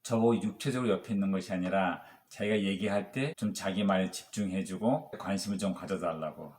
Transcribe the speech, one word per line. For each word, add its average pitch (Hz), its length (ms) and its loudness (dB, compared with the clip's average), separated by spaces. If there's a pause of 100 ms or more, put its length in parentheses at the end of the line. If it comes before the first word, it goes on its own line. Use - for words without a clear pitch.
저보고 113 380 4
육체적으로 123 500 0
옆에 95 220 -2
있는 98 180 2
것이 95 220 -2
아니라 90 480 0 (280)
자기가 104 320 0
얘기할 98 500 0
때 135 240 -2
좀 104 180 -2
자기 98 300 -2
말에 95 280 4
집중해주고 98 1080 -2
관심을 98 380 -2
좀 95 160 0
가져달라고. 80 840 -4